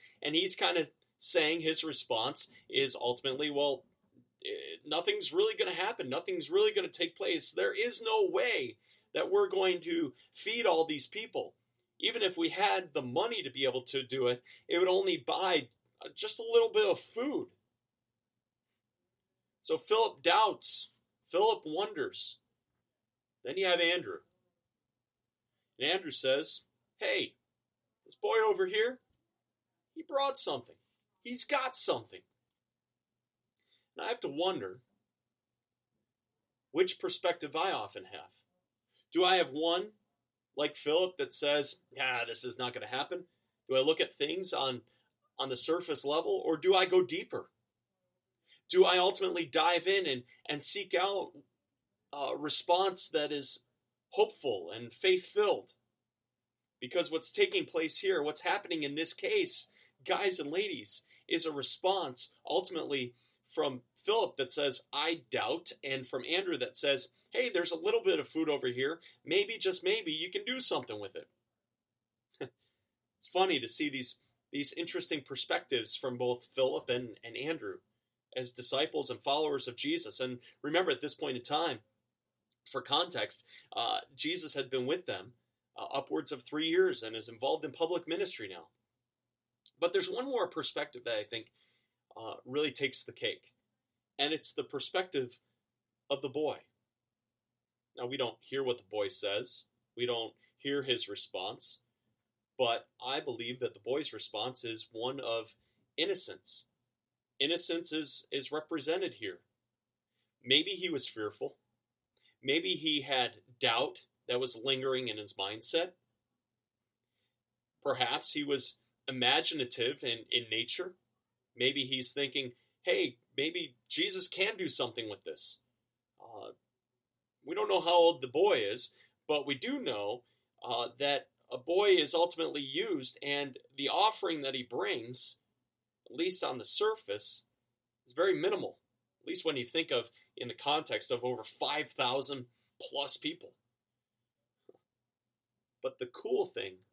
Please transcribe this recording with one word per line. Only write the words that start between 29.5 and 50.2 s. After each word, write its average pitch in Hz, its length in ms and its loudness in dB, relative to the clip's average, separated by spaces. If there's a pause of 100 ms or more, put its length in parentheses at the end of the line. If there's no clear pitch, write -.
he 320 80 -12
brought 277 380 0
something. - 360 -2 (480)
He's 247 220 -4
got 262 300 0
something." 113 460 -2 (1700)
And - 100 -6
I - 40 -2
have - 120 -4
to - 60 -2
wonder 143 540 -2 (1900)
which 180 280 2
perspective 175 560 -2
I 180 160 0
often 107 340 -6
have. - 240 -16 (800)
Do 170 120 4
I 185 140 8
have 156 140 4
one, 170 400 0 (640)
like 147 200 0
Philip, 180 420 2
that 131 160 -2
says, 143 460 2 (200)
"Ah, 123 280 0
this 113 160 -6
is 123 140 -8
not 123 160 -4
gonna 107 140 -10
happen"? 143 380 -4 (420)
Do 131 80 2
I 131 60 6
look 160 200 4
at 151 100 0
things 160 400 -2
on, 131 300 0 (560)
on 135 120 -2
the 127 60 -2
surface 156 480 0
level, 165 400 2
or 160 140 2
do 180 160 6
I 185 120 6
go 185 180 6
deeper? - 480 -6 (1160)
Do 185 160 8
I 180 140 6
ultimately 180 480 2
dive 170 420 2
in 190 200 4
and, 127 160 -2 (240)